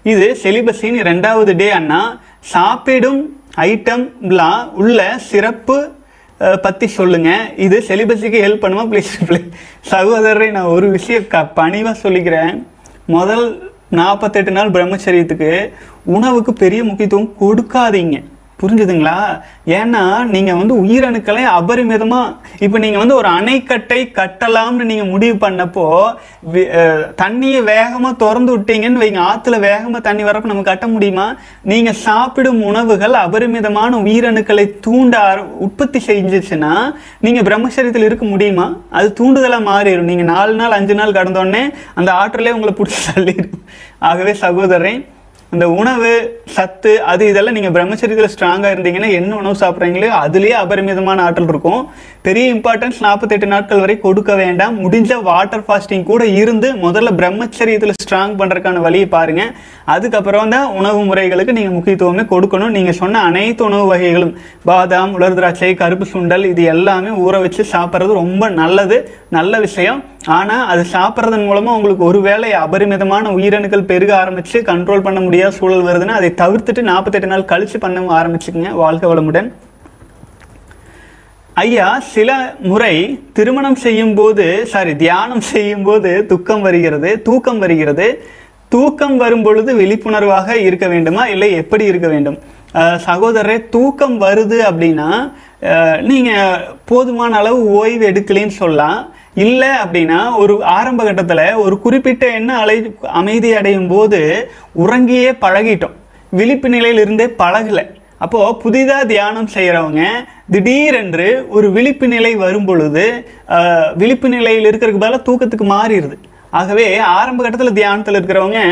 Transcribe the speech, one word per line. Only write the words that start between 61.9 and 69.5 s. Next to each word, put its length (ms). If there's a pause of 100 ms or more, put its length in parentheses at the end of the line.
கொடுக்கணும். 560
நீங்க 140
சொன்ன 300
அனைத்து 420
உணவு 220
வகைகளும், 500 (300)
பாதாம், 480
உலர் 200
திராட்சை, 400
கருப்பு 320
சுண்டல், 400
இது 180
எல்லாமே 460
ஊற 300
வச்சு 320
சாப்பிட்றது 420
ரொம்ப 360
நல்லது, 640 (180)
நல்ல 300